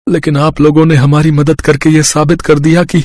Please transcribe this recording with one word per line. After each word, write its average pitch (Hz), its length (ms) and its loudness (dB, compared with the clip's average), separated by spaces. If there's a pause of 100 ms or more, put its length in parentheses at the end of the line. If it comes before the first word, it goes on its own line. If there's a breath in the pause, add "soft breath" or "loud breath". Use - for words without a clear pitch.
लेकिन 156 280 -2
आप 151 240 -2
लोगों 151 260 2
ने 165 80 2
हमारी 147 360 2
मदद 147 300 0
करके 151 300 0
ये 156 120 2
साबित 151 380 -2
कर 151 180 0
दिया 160 260 0
कि 175 200 -2